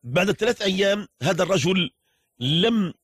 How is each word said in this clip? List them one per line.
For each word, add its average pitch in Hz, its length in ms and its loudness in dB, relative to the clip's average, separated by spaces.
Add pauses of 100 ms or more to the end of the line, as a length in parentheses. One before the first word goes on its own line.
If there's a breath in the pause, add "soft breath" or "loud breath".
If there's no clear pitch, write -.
بعد 175 280 0
ثلاث 220 300 -2
أيام 196 460 0 (140)
هذا 175 220 0
الرجل 180 480 0 (480)
لم 175 540 0 (100)